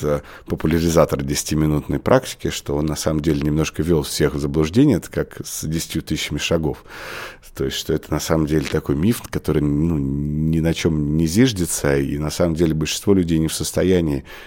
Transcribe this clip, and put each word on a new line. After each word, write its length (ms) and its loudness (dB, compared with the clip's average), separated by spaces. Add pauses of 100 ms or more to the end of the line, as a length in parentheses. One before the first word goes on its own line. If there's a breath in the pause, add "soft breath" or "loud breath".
э, 200 0 (260 loud breath)
популяризатор 760 2
десятиминутной 760 0
практики, 500 0
что 260 -6
он 120 0
на 80 -2
самом 260 -2
деле 200 2
немножко 420 0
ввел 180 2
всех 320 0
в 60 -4
заблуждение, 580 2
это 140 -8
как 340 -4
с 220 -10
десятью 340 -4
тысячами 380 -4
шагов. 440 -2 (720 loud breath)
То 100 -2
есть, 120 -4
что 160 -2
это 200 -4
на 60 0
самом 260 2
деле 260 2
такой 240 0
миф, 260 0 (100)
который, 320 0
ну, 340 2
ни 640 0
на 140 2
чем 440 0
не 100 2
зиждется, 680 2
и 220 0
на 120 -2
самом 240 0
деле 200 2
большинство 400 0
людей 240 2
не 80 2
в 60 -4
состоянии 680 0 (240 loud breath)